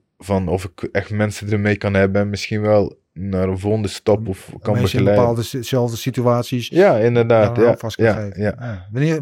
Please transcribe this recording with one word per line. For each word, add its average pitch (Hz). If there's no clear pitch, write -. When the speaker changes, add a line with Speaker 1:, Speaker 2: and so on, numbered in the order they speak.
Speaker 1:
Van 95
of 92
ik -
echt 98
mensen 104
ermee 104
kan 101
hebben 98
en 101
misschien 104
wel 107
naar 95
een 95
volgende 104
stap 107
of 95
kan -
Speaker 2:
Mensen 120
in -
Speaker 1:
begeleiden. 110
Speaker 2:
bepaalde 117
si-, 123
zelfde 120
situaties 120
Speaker 1:
Ja, 175
inderdaad. 117
Speaker 2:
daar 117
Speaker 1:
Ja, 120
Speaker 2:
aan 117
vast 113
kan 113
Speaker 1:
ja, 110
Speaker 2:
geven. 101
Speaker 1:
ja. 104
Speaker 2:
Ja. 107
Wanneer, 143